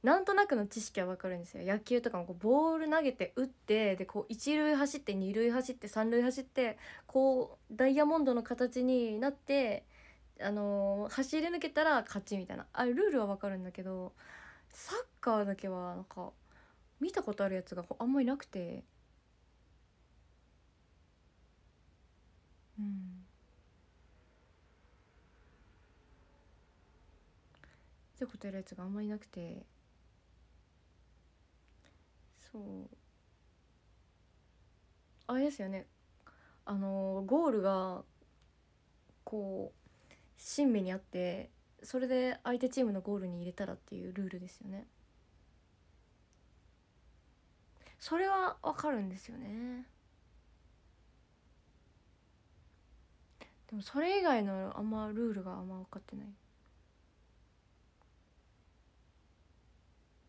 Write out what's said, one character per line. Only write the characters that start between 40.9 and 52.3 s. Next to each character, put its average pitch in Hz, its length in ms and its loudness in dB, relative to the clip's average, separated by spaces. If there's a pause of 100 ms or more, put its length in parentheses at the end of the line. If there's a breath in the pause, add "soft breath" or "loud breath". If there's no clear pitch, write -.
あ 190 60 -4
っ - 20 -8
て、 180 500 -4 (320)
そ - 180 -4
れ 254 80 0
で 254 360 2
相 247 160 0
手 254 100 2
チ 262 120 0
ー 247 40 6
ム 220 60 2
の 196 80 -2
ゴ 202 160 -2
ー 202 40 -2
ル 190 80 -4
に 175 120 -6
入 175 60 -8
れ 180 80 -8
た 202 120 -6
ら - 80 -8
っ - 40 -10
て - 180 -16
い 185 140 -8
う - 20 -10
ル 196 140 -4
ー 190 60 -6
ル 180 80 -10
で 90 80 -12
す - 120 -20
よ - 80 -16
ね。 196 180 -10 (3250 loud breath)
そ - 180 -2
れ 381 100 4
は 381 340 2
わ 302 120 -2
か 302 180 0
る 233 100 0
ん 196 60 -2
で 185 100 -6
す - 120 -16
よ 233 80 -14
ね。 247 480 -10 (3750 loud breath)